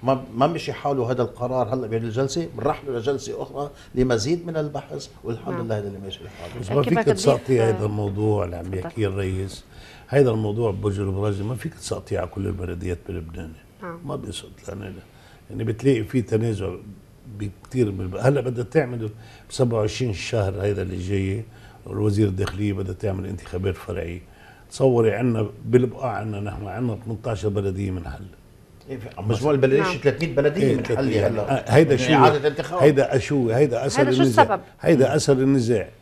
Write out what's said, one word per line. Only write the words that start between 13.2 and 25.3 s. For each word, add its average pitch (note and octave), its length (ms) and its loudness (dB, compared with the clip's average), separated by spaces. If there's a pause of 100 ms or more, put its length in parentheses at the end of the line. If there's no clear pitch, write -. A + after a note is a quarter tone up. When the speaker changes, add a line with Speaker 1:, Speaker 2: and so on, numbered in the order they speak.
Speaker 2:
نعم. E3+ 220 -12
Speaker 3:
ما C#3 120 -8
بيسقط، - 520 -12
لأن، G2 260 -12 (560)
يعني، G#2+ 140 -6
بتلاقي A2+ 400 2
في B2 180 -2
تنازع G#2 520 -2 (640)
بكتير G#2 540 -2
من F#2 80 -6
الب-، F#2+ 160 -6
هلا C3+ 240 4
بدها B2 240 -4
تعمل B2 340 0
ب A2 120 -6 (400)
سبعة A#2+ 280 2
وعشرين G#2+ 320 0
الشهر F#2+ 520 -2
هيدا G2 200 0
اللي F2+ 160 -6
جاي، G2 460 -2 (420)
الوزير G#2 420 2
الداخلية G2 440 -2
بدها F#2+ 220 -6
تعمل F#2+ 320 -4
انتخابات F#2 500 -4
فرعية. F2 440 -8 (500)
تصوري A#2 440 4
عنا A2+ 320 0 (180)